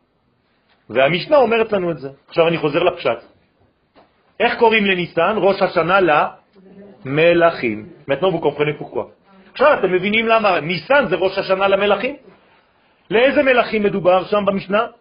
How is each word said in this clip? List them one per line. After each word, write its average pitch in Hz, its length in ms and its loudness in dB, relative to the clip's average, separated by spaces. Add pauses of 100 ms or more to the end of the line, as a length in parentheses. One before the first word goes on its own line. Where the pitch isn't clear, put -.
(880)
והמשנה 147 480 0
אומרת 226 340 2
לנו 180 200 -2
את 147 80 -8
זה. 135 100 -14 (180)
עכשיו 165 200 2
אני 170 100 0
חוזר 151 260 -2
לפשט. 143 340 -2 (1200)
איך 240 200 -2
קוראים 220 260 4
לניסן? 180 520 -2
ראש 196 240 0
השנה 180 380 0 (1040)
למלכים. 156 800 0 (220)
Maintenant, 156 240 0
vous 165 80 -4
comprenez 147 400 -2
pourquoi. 120 240 -8 (480)
עכשיו 285 280 2
אתם 190 120 0
מבינים 208 360 -2
למה 214 320 2
ניסן 185 500 -2
זה 180 60 0
ראש 185 220 -2
השנה 190 300 -2
למלכים? 202 480 0 (960)
לאיזה 247 320 2
מלכים 233 400 0
מדובר 180 420 2
שם 208 200 -2
במשנה? 202 400 -2 (160)